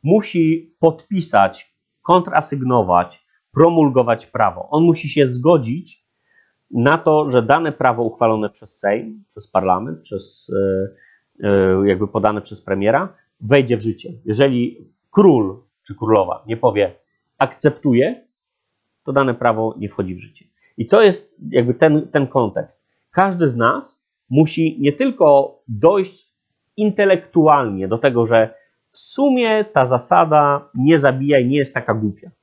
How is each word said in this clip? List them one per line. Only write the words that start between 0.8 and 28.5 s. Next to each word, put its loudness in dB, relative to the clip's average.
kontrasygnować, 0
promulgować 2
prawo. -4
On 0
musi 0
się 0
zgodzić -2
na 0
to, 0
że 0
dane 0
prawo -2
uchwalone -2
przez -20
Sejm, -6
przez -20
parlament, -4
przez, -16
e, -4
e, 2
jakby -2
podane -2
przez -20
premiera, -2
wejdzie 0
w -8
życie. -10
Jeżeli -2
król 2
czy -16
królowa -2
nie -8
powie, -2
„akceptuje”, -2
to -10
dane 0
prawo -2
nie -10
wchodzi -8
w -18
życie. -20
I -6
to 4
jest 0
jakby 0
ten, 2
ten -2
kontekst. -4
Każdy 0
z -2
nas -2
musi 0
nie 0
tylko 2
dojść -2
intelektualnie 0
do -4
tego, 0
że 2